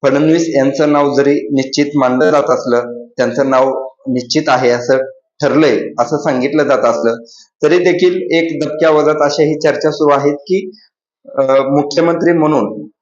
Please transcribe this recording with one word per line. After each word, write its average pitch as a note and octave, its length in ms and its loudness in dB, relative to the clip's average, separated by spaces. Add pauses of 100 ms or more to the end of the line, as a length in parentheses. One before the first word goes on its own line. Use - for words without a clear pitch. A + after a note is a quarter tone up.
फडणवीस D#3 440 2
यांचं D3+ 440 0
नाव C#3+ 220 2
जरी C#3 200 2
निश्चित C3+ 520 -2 (100)
मानलं C3 340 2
जात C#3+ 200 0
असलं, A#2+ 560 -2 (100)
त्यांचं B2+ 340 -2
नाव C3 360 0 (220)
निश्चित B2+ 400 -2
आहे B2+ 220 2
असं B2 280 0 (440)
ठरलंय C#3 380 2 (180)
असं C3+ 180 0
सांगितलं C#3+ 480 0
जात C3 140 0
असलं, A#2 360 0 (480)
तरी D3+ 160 4
देखील F3+ 520 2
एक E3 340 -2
दबक्या D#3+ 240 0
आवाजात D3+ 320 2
अशा D3 220 0
ही D3+ 180 0
चर्चा D3+ 300 0
सुरू D3 220 2
आहेत C#3+ 220 2
की, F#3+ 360 -4 (680)
अ, C#3 40 2 (100)
मुख्यमंत्री D3 800 2
म्हणून D3+ 560 0 (140)